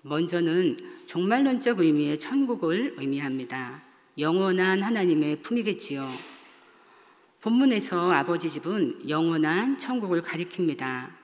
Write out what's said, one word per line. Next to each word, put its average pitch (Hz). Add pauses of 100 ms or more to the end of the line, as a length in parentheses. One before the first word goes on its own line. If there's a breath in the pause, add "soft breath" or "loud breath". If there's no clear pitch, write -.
먼저는 165 (300 loud breath)
종말론적 233
의미의 151
천국을 240
의미합니다. 131 (340)
영원한 185
하나님의 165
품이겠지요. 190 (1300 soft breath)
본문에서 220
아버지 165
집은 151
영원한 165
천국을 202
가리킵니다. 139 (140)